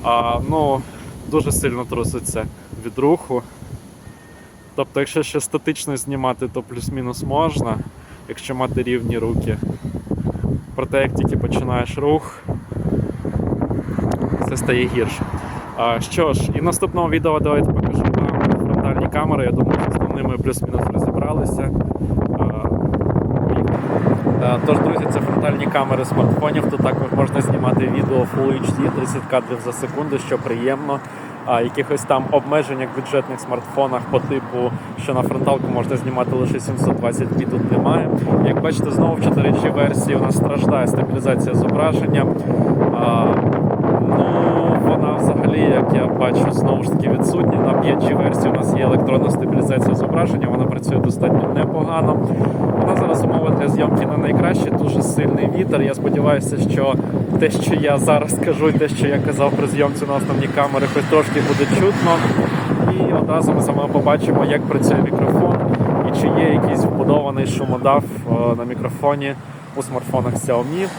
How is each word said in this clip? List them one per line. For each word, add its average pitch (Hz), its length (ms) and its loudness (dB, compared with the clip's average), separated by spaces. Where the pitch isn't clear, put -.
а, 120 360 2
ну, 143 320 2
дуже 143 200 0
сильно 123 320 -2
труситься 117 600 -6
від 113 140 -10
руху. 139 420 0
Тобто, 139 240 -4
якщо 143 240 -2
ще 143 180 -4
статично 147 560 -6
знімати, 131 560 -4
то 123 80 -6
плюс-мінус 123 640 -8
можна, 139 520 -2
якщо 127 260 -10
мати 127 280 -2
рівні 117 340 -2
руки. 113 400 -2
Проте, 135 260 -2
як 131 120 -2
тільки - 240 -2
починаєш 123 600 -4
рух, 147 460 -2
все 135 160 -4
стає 123 380 0
гірше. 113 260 -2
А, 117 220 0
що 151 340 0
ж, - 220 0
і 143 40 -2
в 147 40 -2
наступному 170 460 -2
відео 156 300 0
давайте 147 340 0
покажу - 300 0
вам - 240 2
фронтальні 135 440 0
камери. 147 360 0
Я 123 60 0
думаю, - 320 2
що - 80 -2
з - 40 -4
основними 127 420 -2
плюс-мінус 127 440 -2
розібралися. 143 760 -2
А, - 40 0
і, - 80 0
е, 123 220 2
тож, 147 140 4
друзі, - 340 0
це - 60 0
фронтальні - 460 0
камери 135 400 0
смартфонів. 151 640 0
Тут 143 120 -2
також 131 260 0
можна 139 240 2
знімати 127 540 0
відео 135 220 0
Full 135 340 0
H 131 140 -2
D, 123 300 -2
тридцять 127 340 -4
кадрів 123 360 -2
за 123 60 -6
секунду, 139 460 -6
що 131 100 -2
приємно. 135 640 -2
А, 120 160 2
якихось 135 420 -2
там 135 280 0
обмежень, 139 480 0
як 127 180 -4
в 135 40 -6
бюджетних 131 380 -2
смартфонах 127 640 -4
по 131 80 2
типу, 123 520 -4
що 143 100 -4
на 127 80 0
фронталку 135 520 0
можна 123 240 -2
знімати 127 380 -2
лише 127 240 0
сімсот - 360 0
двадцять - 420 -2
пі, - 80 0
тут - 260 0
немає. 143 380 2
Як 151 160 2
бачите, 156 300 0
знову 160 240 4
в 156 80 -2
чотири 147 280 4
G - 220 0
версії - 420 2
у - 40 2
нас - 160 2
страждає 139 520 2
стабілізація 131 680 0
зображення. 139 680 2
А, 117 280 4
ну, - 840 2
вона - 280 2
взагалі, - 460 2
як - 340 4
я - 140 2
бачу, 127 440 2
знову - 320 2
ж - 60 -2
таки - 200 0
відсутня. - 500 2
На - 140 2
п'ять - 300 2
G - 140 2
версії - 360 2
у - 20 0
нас - 220 0
є 131 60 2
електронна 127 460 4
стабілізація - 680 2
зображення, - 520 0
вона 123 180 2
працює - 320 0
достатньо - 580 2
непогано. 156 720 0
Вона 190 160 2
зараз 190 280 2
умови - 360 2
для 143 80 2
зйомки - 380 2
не 147 120 0
найкращі, - 520 2
дуже - 320 2
сильний - 540 2
вітер. 170 260 2
Я 139 120 2
сподіваюся, - 800 2
що 135 240 2
те, 156 120 4
що - 240 0
я 143 220 2
зараз 147 480 2
кажу, 156 240 2
і 147 40 2
те, 156 140 2
що 143 200 0
я 143 120 2
казав 139 320 2
при 139 160 0
зйомці 143 380 0
на 139 100 -2
основній 139 320 0
камері, 139 460 0
хоч 147 100 0
трошки - 380 2
буде - 280 2
чутно. 190 320 4
І - 140 2
одразу 156 400 2
ми 147 80 4
з - 60 2
вами 143 260 0
побачимо, 143 520 2
як 143 160 2
працює - 420 2
мікрофон - 540 2
і - 120 0
чи - 60 2
є 156 260 4
якийсь - 300 2
вбудований 139 640 2
шумодав, 131 560 0
е, 117 520 0
на 120 100 -4
мікрофоні 139 680 -2
у 139 80 -6
смартфонах 123 500 -2
Xiaomi. 135 540 -2